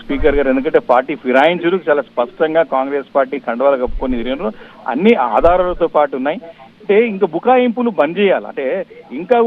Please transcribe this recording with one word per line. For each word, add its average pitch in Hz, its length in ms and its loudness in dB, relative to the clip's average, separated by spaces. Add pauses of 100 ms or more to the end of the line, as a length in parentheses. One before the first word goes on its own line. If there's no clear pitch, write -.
స్పీకర్ 143 380 0
గారు, 135 140 0
ఎందుకంటే 143 280 2 (100)
పార్టీ 131 320 2
ఫిరాయించుడు 165 540 2 (120)
చాలా 147 200 2
స్పష్టంగా 156 540 -2 (100)
కాంగ్రెస్ 139 420 -4
పార్టీ 135 220 0 (100)
కండవాలు 127 360 0
కప్పుకొని 127 360 -4
తిరిగినారు, 139 340 -6 (400)
అన్ని 196 220 2 (220)
ఆధారాలతో 175 580 2
పాటు 143 240 2
ఉన్నాయి. 143 200 -4 (420)
అంటే 214 320 2
ఇంకా 190 220 -2
బుకాయింపులు 247 560 0 (100)
బంద్ 165 220 0
చేయాలి. 143 280 0
అంటే 135 160 -8 (540)
ఇంకా 240 260 2